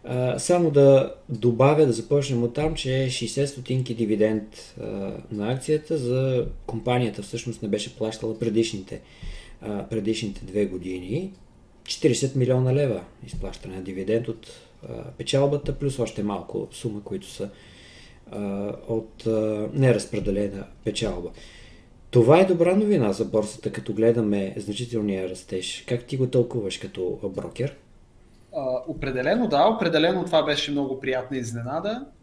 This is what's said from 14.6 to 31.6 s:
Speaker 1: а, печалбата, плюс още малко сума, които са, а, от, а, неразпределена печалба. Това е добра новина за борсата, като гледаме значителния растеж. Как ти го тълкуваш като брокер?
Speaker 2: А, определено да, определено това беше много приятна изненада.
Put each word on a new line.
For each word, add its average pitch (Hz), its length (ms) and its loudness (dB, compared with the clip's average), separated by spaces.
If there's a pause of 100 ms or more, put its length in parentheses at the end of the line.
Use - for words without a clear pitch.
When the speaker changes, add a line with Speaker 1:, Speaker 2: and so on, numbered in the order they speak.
Speaker 1:
а, 117 140 -10
печалбата, 139 720 -2
плюс 135 240 -4
още 107 240 -4
малко 101 480 -6
сума, 104 320 -8
които 98 240 -10
са, 101 220 -10 (840)
а, 101 420 -6 (140)
от, - 400 -6
а, 107 460 0
неразпределена 104 920 0 (160)
печалба. 92 460 -4 (840)
Това 127 280 8
е 190 60 8
добра 175 300 4
новина 190 380 4
за 110 120 -2
борсата, 104 460 -2
като 107 220 -8
гледаме 107 640 2
значителния 104 720 -4
растеж. - 580 -8
Как 120 180 -4
ти 139 120 -6
го 127 100 2
тълкуваш 120 500 0
като 92 580 -6
брокер? 104 400 -6 (800)
Speaker 2:
А, 127 320 -4
определено 143 600 0
да, 147 180 6
определено 175 600 2
това 156 180 4
беше 147 280 -2
много 131 280 -2
приятна 131 380 -2
изненада. 139 680 -6 (180)